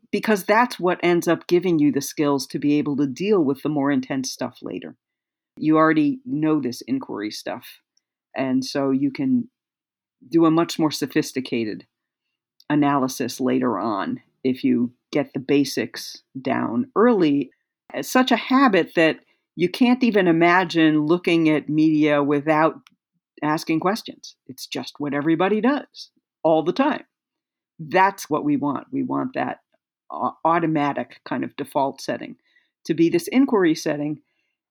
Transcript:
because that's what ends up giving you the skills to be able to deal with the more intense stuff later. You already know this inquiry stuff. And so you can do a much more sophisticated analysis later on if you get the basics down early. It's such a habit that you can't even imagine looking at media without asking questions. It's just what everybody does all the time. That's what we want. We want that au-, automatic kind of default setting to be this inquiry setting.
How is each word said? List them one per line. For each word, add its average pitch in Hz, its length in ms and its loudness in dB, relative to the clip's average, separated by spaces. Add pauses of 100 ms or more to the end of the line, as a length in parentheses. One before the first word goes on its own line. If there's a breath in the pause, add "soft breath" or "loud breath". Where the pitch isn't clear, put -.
(100)
because 202 340 0
that's 214 360 2
what 175 240 0
ends 175 240 2
up 160 180 0
giving 175 320 2
you 147 140 4
the 139 80 0
skills 143 480 -2
to 160 100 -8
be 147 200 2
able 147 180 -2
to 143 100 0
deal 170 380 0
with 135 180 -2
the 143 60 -4
more 143 240 0
intense 131 400 -4
stuff 123 300 -10
later. - 340 -12 (600)
You 156 200 2
already 156 480 2
know 151 360 -2
this 123 200 -8
inquiry 110 500 -6
stuff. - 520 -12 (520)
And 131 300 -2
so 139 260 -2
you 135 220 0
can 131 380 0 (760)
do 165 180 4
a 160 60 6
much 165 280 0
more 156 120 2
sophisticated 127 960 -4 (800)
analysis 139 720 0
later 127 380 0
on 98 420 -4 (240)
if 127 200 -2
you 123 280 0 (200)
get 151 200 -2
the 139 80 -6
basics 139 800 -4 (180)
down 123 540 -4
early. 170 560 2 (420)
It's 135 180 -8
such 254 200 2
a 240 60 2
habit 240 600 2
that 160 240 2 (400)
you 175 80 2
can't 247 340 2
even 208 240 4
imagine 165 800 4
looking 165 460 2
at 151 180 0
media 151 540 2
without 147 540 2 (640)
asking 160 380 -2
questions. - 540 -6 (120)
It's - 200 -16
just - 300 -10
what 143 160 -6
everybody 165 480 0
does - 500 -4 (320)
all 156 200 4
the 165 100 -2
time. 269 320 -2 (760)
That's 185 520 0
what 147 120 -2
we 147 140 0
want. 135 340 -4
We 135 120 -4
want 131 320 -4
that 131 240 -4 (520)
au-, 87 220 -4 (140)
automatic 160 800 -2
kind 135 180 -6
of 127 120 -12
default 139 440 -4
setting - 360 -10 (500)
to 170 80 0
be 165 160 2
this 170 180 -2
inquiry 214 460 2
setting. 151 480 -6 (480)